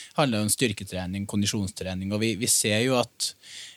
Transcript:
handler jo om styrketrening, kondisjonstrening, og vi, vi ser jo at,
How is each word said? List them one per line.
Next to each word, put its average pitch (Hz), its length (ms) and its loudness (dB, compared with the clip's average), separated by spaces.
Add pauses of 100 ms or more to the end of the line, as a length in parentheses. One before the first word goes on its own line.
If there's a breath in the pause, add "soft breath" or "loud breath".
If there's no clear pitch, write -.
(140 loud breath)
handler 127 240 2
jo 107 40 2
om 104 60 0
styrketrening, 98 800 -2
kondisjonstrening, 95 840 -2
og 104 80 0
vi, 113 140 2
vi 110 120 -2
ser 110 380 2
jo 131 140 4
at, - 340 -2 (440 loud breath)